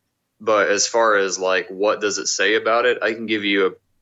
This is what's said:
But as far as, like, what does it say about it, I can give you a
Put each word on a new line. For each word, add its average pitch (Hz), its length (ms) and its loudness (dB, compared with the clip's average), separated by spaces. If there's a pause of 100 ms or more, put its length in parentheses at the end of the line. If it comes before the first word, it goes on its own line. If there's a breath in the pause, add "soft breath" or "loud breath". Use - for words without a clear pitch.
(400)
But 107 300 2
as 101 180 0
far 113 300 2
as, 95 220 0
like, 92 300 0
what 95 300 0
does 101 200 -2
it - 80 -6
say 98 280 0
about 113 300 0
it, 120 180 0
I 110 100 -2
can 113 120 -10
give 104 180 -2
you 98 240 0
a 90 40 0 (300)